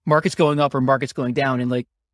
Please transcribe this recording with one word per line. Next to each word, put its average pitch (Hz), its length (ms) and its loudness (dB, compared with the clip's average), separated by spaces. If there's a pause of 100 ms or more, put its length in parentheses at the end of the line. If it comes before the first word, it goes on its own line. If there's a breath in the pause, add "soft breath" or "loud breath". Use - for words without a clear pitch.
markets 156 280 2
going 147 240 2
up 143 160 0
or 135 60 -2
markets 131 320 0
going 123 220 -4
down. 135 260 -2
And, 123 100 -2
like, 123 160 -4 (280)